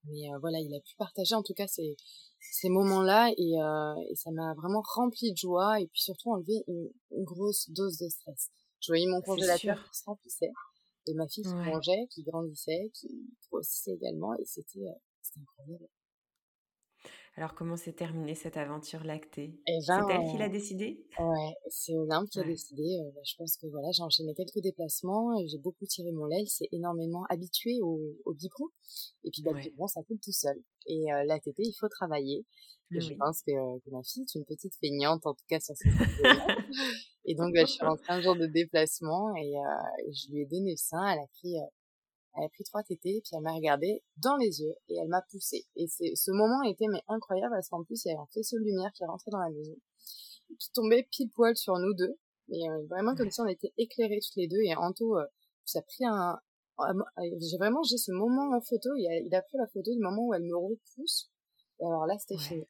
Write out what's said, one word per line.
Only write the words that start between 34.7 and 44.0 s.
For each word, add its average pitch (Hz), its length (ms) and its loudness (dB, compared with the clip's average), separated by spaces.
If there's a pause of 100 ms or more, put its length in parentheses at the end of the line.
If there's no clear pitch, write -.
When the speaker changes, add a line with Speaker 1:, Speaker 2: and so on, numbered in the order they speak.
Speaker 1:
feignante, 147 440 2
en 147 100 0
tout - 140 -18
cas 160 120 2
sur - 160 -10
ce - 80 -12
sujet-là - 640 8 (220)
Speaker 2:
<laughs> 262 560 -6
Speaker 1:
et 165 100 0
donc, 170 200 2
bah, 165 100 10
je 165 80 4
suis - 120 -2
rentrée 160 280 2
un 180 80 2
jour 180 160 6
de 165 100 2
déplacement 165 880 2
et 143 200 -2
heu, - 520 -2
et - 40 -8
je - 200 -8
lui 147 100 0
ai 139 40 -2
donné 180 260 0
le 156 40 -4
sein. 175 360 -2
Elle 156 80 0
a 143 60 -8 (120)
pris, 175 180 -4
heu, 151 60 -2 (760)
elle 156 80 -2
a 156 40 -2
pris - 160 -12
trois 208 180 -4
tétées 185 340 -2
et 220 40 0
puis - 140 -12
elle 156 80 -4
m'a 160 120 0
regardée 160 480 2 (140)